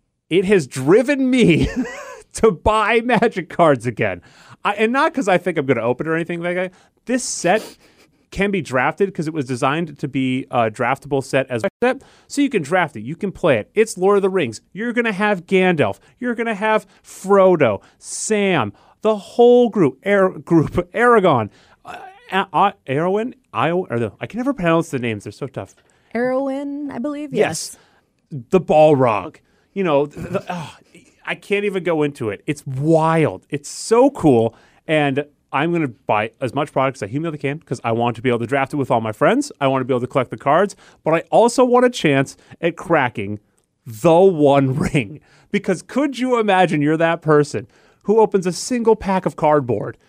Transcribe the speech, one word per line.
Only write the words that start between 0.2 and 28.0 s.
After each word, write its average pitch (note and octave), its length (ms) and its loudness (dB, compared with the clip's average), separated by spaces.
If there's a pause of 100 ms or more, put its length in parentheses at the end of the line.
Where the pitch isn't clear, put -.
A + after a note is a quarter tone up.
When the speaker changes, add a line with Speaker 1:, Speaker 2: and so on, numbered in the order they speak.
Speaker 1:
it F#3 160 0
has F#3 220 2
driven B3 640 2
me G#3+ 380 4 (340)
<laughs> - 320 -20
to A3 180 2
buy G#3+ 500 0
Magic A3+ 480 -2
cards C#3 360 2
again. G2+ 360 -4 (440)
I, G3+ 80 0
and A3 200 0
not D#4 200 0
'cause C4 140 -4
I F#3 100 4
think F3 200 -4
I'm C#3+ 80 -2
gonna B2+ 160 0
open B2 260 -2
it - 20 -2
or D#3+ 60 0
anything E3+ 260 -6
like F3 140 -4
that. F3+ 160 -4 (340)
This B3 180 -2
set - 540 -2 (540)
can G3 180 -2
be G3 120 -2
drafted C3+ 520 0
'cause D#3 140 -6
it D#3 60 -6
was D3+ 120 -4
designed C#3 540 -4
to D3+ 80 -6
be C3 420 -4
a A#2 220 0
draftable C3 520 -4
set C3 280 -2
as A#2 120 -4
a G3 60 -4 (140)
set. C4 180 -2 (260)
So - 140 -4
you C#4 80 0
can F#3 140 -2
draft F3 320 0
it, G#2+ 60 -12
you C3 140 -10
can G3 160 -6
play D3 280 0
it. G2+ 160 -8
It's A3 220 0
Lord G3 200 2
of F#3+ 60 2
the G3 60 0
Rings. D3+ 320 -4 (100)
You're A#3 220 -6
gonna A#3 180 -2
have G3+ 340 -2
Gandalf. F3+ 540 2 (200)
You're B3 160 -4
gonna A#3 200 -4
have G#3+ 320 0 (160)
Frodo, F#3 760 2 (180)
Sam, F#3+ 720 -2 (280)
the G#3+ 160 0
whole A#3+ 520 4
group, F3 360 0
Ar-, G3 240 2
group, E3 420 0
<laughs> - 220 -4
Aragorn, F#3 560 4 (360)
uh, - 120 -18 (340)
A-, F#3+ 220 -2
A-, G3 200 2 (220)
Arwen, F#3+ 380 -2 (200)
I, A#2+ 160 0
or F3 300 -4
the, G#2+ 200 -4
I B2 60 -8
can G3+ 140 -10
never B3+ 140 -2
pronounce E3+ 360 0
the C#3 80 -4
names. A2+ 280 -6
They're G#2 60 -12
so - 140 -12
tough. A2 300 -12 (400)
Speaker 2:
Arwen, C4+ 760 -4
I - 80 -12
believe. C#4+ 340 -8
Speaker 1:
Yes. - 440 -4 (540)